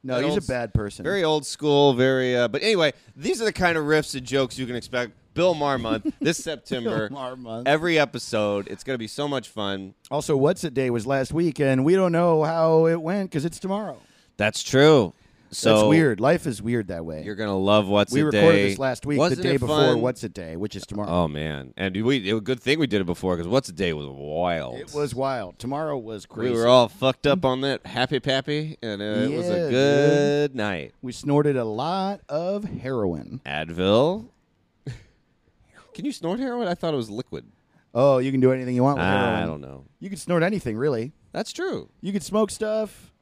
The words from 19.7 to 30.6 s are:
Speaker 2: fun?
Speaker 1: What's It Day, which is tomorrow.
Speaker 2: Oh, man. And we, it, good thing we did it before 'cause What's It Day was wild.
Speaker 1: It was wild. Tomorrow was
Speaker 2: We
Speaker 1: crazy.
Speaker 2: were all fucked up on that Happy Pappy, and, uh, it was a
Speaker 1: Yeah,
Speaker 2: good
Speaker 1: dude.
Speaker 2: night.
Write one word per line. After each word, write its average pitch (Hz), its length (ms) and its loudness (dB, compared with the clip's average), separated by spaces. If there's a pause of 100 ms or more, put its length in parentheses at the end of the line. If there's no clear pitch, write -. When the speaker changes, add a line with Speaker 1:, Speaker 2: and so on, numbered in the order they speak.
Speaker 2:
fun? 147 240 4
Speaker 1:
What's 123 220 -4
It 101 100 -10
Day, 82 220 -10
which 101 200 -6
is 95 80 -10
tomorrow. 101 280 -8
Speaker 2:
Oh, 87 160 2
man. 73 500 -8
And 95 260 -4
we, 120 280 0
it, 110 120 -2
good 123 160 -4
thing 147 200 0
we 151 80 2
did 104 140 0
it - 20 -2
before 90 340 -2
'cause 85 100 -6
What's 123 220 0
It 87 60 -16
Day 87 180 -2
was 73 140 -8
wild. 73 680 -4
Speaker 1:
It - 180 -16
was 147 180 -4
wild. 123 460 -6
Tomorrow 143 400 -6
was 110 280 -12
Speaker 2:
We - 60 -20
Speaker 1:
crazy. 117 220 -2
Speaker 2:
were 117 100 2
all 123 220 8
fucked 131 400 -2
up 143 180 2
on 131 160 0
that 139 240 -4
Happy 123 340 -2
Pappy, 147 640 -4
and, 107 180 -6
uh, 101 60 -6
it 113 260 -2
was 170 160 -4
a 175 120 -2
Speaker 1:
Yeah, 160 100 -2
Speaker 2:
good 143 840 4
Speaker 1:
dude. 131 40 -8
Speaker 2:
night. 95 360 -4 (100)